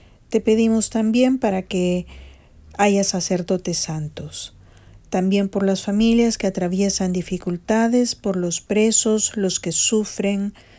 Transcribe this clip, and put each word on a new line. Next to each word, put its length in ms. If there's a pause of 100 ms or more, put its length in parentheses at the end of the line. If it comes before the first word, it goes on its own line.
(300)
Te 120
pedimos 480
también 480
para 240
que 440 (720)
haya 260
sacerdotes 720
santos, 800 (540)
también 380
por 160
las 200
familias 540
que 100
atraviesan 640
dificultades, 1040
por 200
los 260
presos, 760
los 220
que 120
sufren, 840 (260)